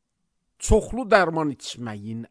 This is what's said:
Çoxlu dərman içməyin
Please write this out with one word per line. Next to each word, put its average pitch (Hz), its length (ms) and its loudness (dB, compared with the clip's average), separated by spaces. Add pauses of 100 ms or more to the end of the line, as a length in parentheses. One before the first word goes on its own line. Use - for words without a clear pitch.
(600)
Çoxlu 208 480 2
dərman 165 420 4
içməyin 113 800 -10